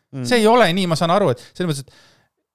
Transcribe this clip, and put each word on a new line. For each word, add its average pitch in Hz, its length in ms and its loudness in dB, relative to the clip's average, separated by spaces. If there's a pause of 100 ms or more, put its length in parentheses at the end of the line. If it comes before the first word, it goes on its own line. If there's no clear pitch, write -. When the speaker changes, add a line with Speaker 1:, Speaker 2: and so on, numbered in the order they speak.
(100)
Speaker 1:
Mm. 131 160 -10
Speaker 2:
See 240 160 2
ei 214 80 4
ole 226 220 4
nii, 185 180 -2
ma 156 80 0
saan 170 160 0
aru, 196 160 0
et 117 80 -4 (160)
selles 180 160 -6
mõttes, 139 160 -8
et - 240 -20 (440)